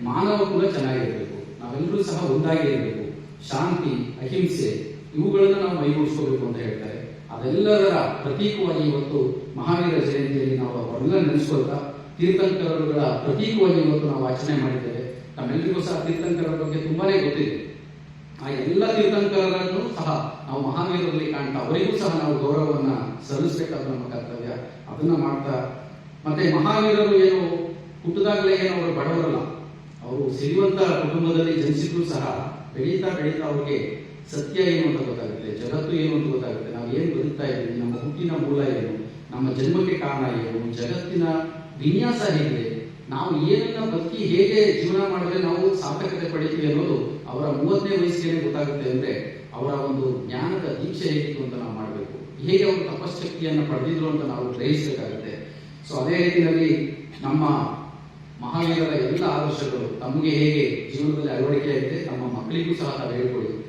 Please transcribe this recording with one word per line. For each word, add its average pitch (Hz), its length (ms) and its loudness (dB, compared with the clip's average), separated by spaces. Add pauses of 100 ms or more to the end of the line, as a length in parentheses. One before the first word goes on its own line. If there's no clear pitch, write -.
ಮಾನವ 196 320 2 (120)
ಕುಲ 170 120 4 (120)
ಚೆನ್ನಾಗಿರ್ಬೇಕು, 127 600 -2 (240)
ನಾವೆಲ್ಲರೂ 160 380 -2 (100)
ಸಹ 160 100 -2 (140)
ಒಂದಾಗಿ 156 400 2
ಇರಬೇಕು, 113 320 -2 (460)
ಶಾಂತಿ, 156 420 0 (320)
ಅಹಿಂಸೆ 156 460 0 (460)
ಇವುಗಳನ್ನ 196 440 6
ನಾವು 180 180 0
ಮೈಗೂಡಿಸ್ಕೋಬೇಕು 143 680 0
ಅಂತ 117 180 -4
ಹೇಳ್ತಾರೆ. 107 340 -6 (340)
ಅದೆಲ್ಲದರ 190 640 4 (280)
ಪ್ರತೀಕವಾಗಿ 170 680 0
ಇವತ್ತು 139 300 0 (380)
ಮಹಾವೀರ 170 400 2 (120)
ಜಯಂತಿಯಲ್ಲಿ 135 520 2
ನಾವು 123 220 -4
ಅವರೆಲ್ಲ 139 320 2 (100)
ನೆನೆಸ್ಕೊಳ್ತಾ 143 520 2 (400)
ತೀರ್ಥಂಕರರುಗಳ 165 840 2 (220)
ಪ್ರತೀಕವಾಗಿ 185 640 4
ಇವತ್ತು 151 260 2
ನಾವು 131 180 0
ಆಚರಣೆ 147 340 0
ಮಾಡಿದ್ದೇವೆ. 123 380 -4 (340)
ನಮ್ಮೆಲ್ಲರಿಗೂ 165 520 -2
ಸಹ 170 180 -2
ತೀರ್ಥಂಕರರ 165 560 0
ಬಗ್ಗೆ 151 260 -2
ತುಂಬಾನೇ 190 280 2 (100)
ಗೊತ್ತಿದೆ. - 300 0 (840)
ಆ 135 40 -10 (180)
ಎಲ್ಲ 190 200 4 (120)
ತೀರ್ಥಂಕರರನ್ನು 190 880 4 (160)
ಸಹ 156 100 -2 (400)
ನಾವು 139 200 -4
ಮಹಾವೀರರಲ್ಲಿ 160 680 0
ಕಾಣ್ತಾ 135 320 -4
ಅವರಿಗೂ 185 280 2 (100)
ಸಹ 190 80 2 (100)
ನಾವು 147 220 2
ಗೌರವವನ್ನ 143 500 2 (360)
ಸಲ್ಲಿಸಬೇಕಾದ 156 640 -2
ನಮ್ಮ 123 200 -6
ಕರ್ತವ್ಯ, 120 380 -8 (400)
ಅದನ್ನ 165 240 2 (100)
ಮಾಡ್ತಾ, 139 300 -2 (680)
ಮತ್ತೆ 156 200 2 (120)
ಮಹಾವೀರರು 208 580 4 (100)
ಏನು 185 160 6 (640)
ಹುಟ್ಟಿದಾಗಲೇ 196 500 2 (120)
ಏನು 185 120 2
ಅವರು 165 220 0
ಬಡವರಲ್ಲ, 160 400 0 (680)
ಅವರು 131 180 -2 (140)
ಸಿರಿವಂತ 185 420 4 (240)
ಕುಟುಂಬದಲ್ಲಿ 165 600 2
ಜನಿಸಿದ್ರು 151 500 0
ಸಹ 131 120 -2 (500)
ಬೆಳೀತಾ 185 420 0
ಬೆಳೀತಾ 156 340 -2
ಅವ್ರಿಗೆ 139 260 0 (540)
ಸತ್ಯ 151 420 0
ಏನು 160 160 4
ಅಂತ 139 180 0
ಗೊತ್ತಾಗುತ್ತೆ, 110 420 -6 (120)
ಜಗತ್ತು 151 400 -2
ಏನು 156 160 2
ಅಂತ 131 160 0
ಗೊತ್ತಾಗುತ್ತೆ, - 420 -4
ನಾವು 120 120 -6 (100)
ಏನ್ 170 160 2
ಬದುಕ್ತಾ 139 380 -2
ಇದ್ದೀವಿ, 120 280 -4
ನಮ್ಮ 120 140 -2 (100)
ಹುಟ್ಟಿನ 151 280 -2 (120)
ಮೂಲ 139 160 2 (160)
ಏನು, 107 180 -2 (400)
ನಮ್ಮ 131 120 0 (120)
ಜನ್ಮಕ್ಕೆ 175 460 2
ಕಾರಣ 135 220 -2 (180)
ಏನು, 113 160 -4 (180)
ಜಗತ್ತಿನ 170 480 -2 (560)
ವಿನ್ಯಾಸ 208 400 2 (140)
ಹೇಗಿದೆ, 127 300 0 (480)
ನಾವು 165 180 -2 (200)
ಏನನ್ನ - 280 2 (120)
ಬದುಕಿ 170 280 -4 (120)
ಹೇಗೆ 196 280 6 (200)
ಜೀವನ 180 240 2 (100)
ಮಾಡಿದ್ರೆ 180 340 -2
ನಾವು 175 160 2 (180)
ಸಾರ್ಥಕತೆ 180 520 -4
ಪಡಿತೀವಿ 156 360 -2
ಅನ್ನೋದು - 280 2 (340)
ಅವರ 143 140 -4 (140)
ಮೂವತ್ತನೇ 196 420 2
ವಯಸ್ಸಿಗೆ 165 440 0
ಗೊತ್ತಾಗುತ್ತೆ. 143 480 -2
ಅಂದ್ರೆ - 200 0 (440)
ಅವರ 135 140 -2 (160)
ಒಂದು 131 180 0 (220)
ಜ್ಞಾನದ 165 400 -4 (120)
ದೀಕ್ಷೆ 165 340 -4
ಹೇಗಿತ್ತು 147 320 -2
ಅಂತ 120 180 -8
ನಾವು 110 160 -8
ಮಾಡ್ಬೇಕು, 104 360 -8 (280)
ಹೇಗೆ 190 260 6
ಅವರು 185 220 2
ತಪಶಕ್ತಿಯನ್ನ 160 800 -2
ಪಡೆದಿದ್ರು 156 420 0
ಅಂತ 147 100 0 (100)
ನಾವು 123 120 -4 (120)
ಗ್ರಹಿಸಬೇಕಾಗುತ್ತೆ. 120 760 -2 (540)
So - 140 -10
ಅದೇ 160 240 2
ರೀತಿಯಲ್ಲಿ 165 460 4 (540)
ನಮ್ಮ 151 180 2 (1000)
ಮಹಾವೀರರ 160 500 2 (140)
ಎಲ್ಲ 175 160 0 (140)
ಆದರ್ಶಗಳು 139 500 -2 (160)
ತಮಗೆ 151 360 0
ಹೇಗೆ 147 240 4 (280)
ಜೀವನದಲ್ಲಿ 147 440 0
ಅಳವಡಿಕೆ 143 420 2
ಆಗಿದೆ, 131 200 -2 (120)
ನಮ್ಮ 127 140 -6 (140)
ಮಕ್ಕಳಿಗೂ 165 440 -2
ಸಹ 143 180 -4
ತಾವು 123 180 -4
ಹೇಳ್ಕೊಡಿ 123 340 -2 (180)